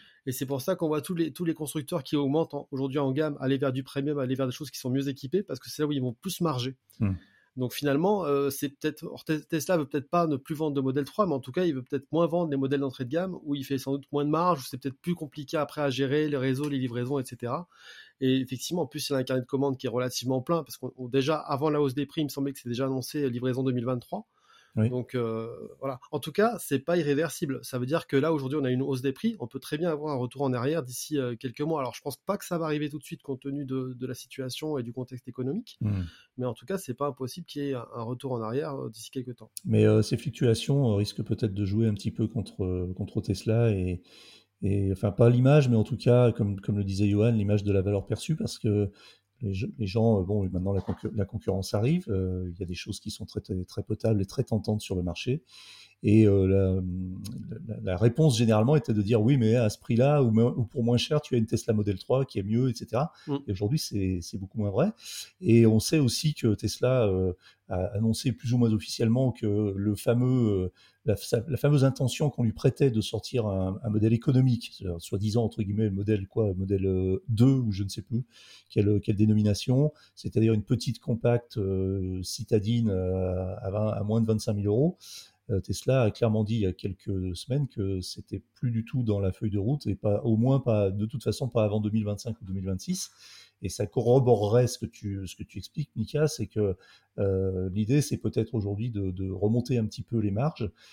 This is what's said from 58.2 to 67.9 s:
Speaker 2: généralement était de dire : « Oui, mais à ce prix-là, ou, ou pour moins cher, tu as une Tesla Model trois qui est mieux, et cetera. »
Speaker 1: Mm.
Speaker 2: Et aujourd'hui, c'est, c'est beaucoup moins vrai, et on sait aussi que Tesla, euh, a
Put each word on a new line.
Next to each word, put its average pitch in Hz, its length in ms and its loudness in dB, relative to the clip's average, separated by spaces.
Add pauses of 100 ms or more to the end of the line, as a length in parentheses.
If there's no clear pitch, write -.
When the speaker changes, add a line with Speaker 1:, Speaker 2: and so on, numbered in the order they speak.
Speaker 2:
généralement 113 380 6
était 123 180 0
de 104 80 2
dire : « 110 200 4
Oui, 135 140 6
mais 113 200 4
à 117 120 4
ce - 100 -4
prix-là, 135 440 4
ou, 113 180 4
ou 120 240 2
pour 117 200 -4
moins 120 120 4
cher, 151 240 2
tu - 140 -4
as 120 40 4
une 113 80 2
Tesla 110 280 0
Model 104 240 0
trois 131 260 0
qui - 140 -6
est 98 40 -2
mieux, 117 280 2
et 117 40 -4
cetera. » 139 380 -2 (140)
Speaker 1:
Mm. 143 100 -2 (100)
Speaker 2:
Et 110 60 -2
aujourd'hui, 104 260 0
c'est, 95 440 -2
c'est - 160 -10
beaucoup 95 200 -10
moins 101 120 0
vrai, 143 220 0 (500)
et 117 240 8
on 110 140 6
sait - 180 2
aussi 151 360 2
que 107 200 2
Tesla, 123 520 2
euh, 92 280 2 (340)
a 92 280 -2